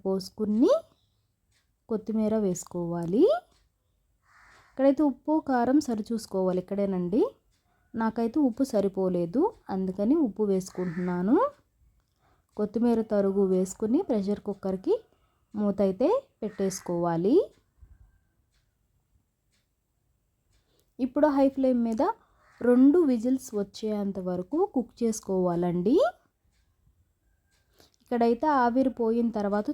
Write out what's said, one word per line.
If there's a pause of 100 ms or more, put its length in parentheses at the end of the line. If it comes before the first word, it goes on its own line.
పోసుకుని (1120)
కొత్తిమీర (120)
వేసుకోవాలి. (1500)
ఇక్కడైతే
ఉప్పు, (160)
కారం
సరిచూసుకోవాలి
ఇక్కడేనండి. (720)
నాకైతే
ఉప్పు
సరిపోలేదు, (340)
అందుకని (120)
ఉప్పు
వేసుకుంటున్నాను. (1200)
కొత్తిమీర
తరుగు
వేసుకుని
ప్రెషర్
కుక్కర్‌కి (600)
మూత
అయితే (320)
పెట్టేసుకోవాలి. (3500)
ఇప్పుడు
హై (120)
ఫ్లేమ్
మీద (580)
రెండు (140)
విజిల్స్
వచ్చేంత (120)
వరకు (160)
కుక్ (120)
చేసుకోవాలండి. (2000)
ఇక్కడైతే (160)
ఆవిరి
పోయిన (100)
తర్వాత